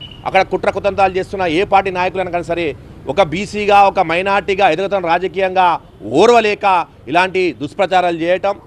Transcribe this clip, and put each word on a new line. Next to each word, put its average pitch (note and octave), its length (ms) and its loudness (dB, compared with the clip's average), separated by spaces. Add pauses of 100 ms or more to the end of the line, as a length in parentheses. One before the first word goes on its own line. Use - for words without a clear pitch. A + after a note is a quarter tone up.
(260)
అక్కడ F#3+ 160 2
కుట్ర F#3 280 -4
కుతంత్రాలు F#3+ 460 -2
చేస్తున్న F#3+ 280 -4
ఏ F3 200 0
పార్టీ G3 260 0
నాయకులను F3+ 400 -4
కానీ E3+ 140 -4
సరే, E3 320 -4 (320)
ఒక G3 140 2
బీసీగా, G3+ 600 2
ఒక G3 180 2
మైనారిటీగా F#3+ 680 0
ఎదుగుతున్న F#3 360 -2
రాజకీయంగా F3+ 720 0 (240)
ఓర్వలేక G3+ 800 2 (220)
ఇలాంటి F3+ 440 0
దుష్ప్రచారాలు F3 680 -2
చేయటం, F#3 360 -2 (120)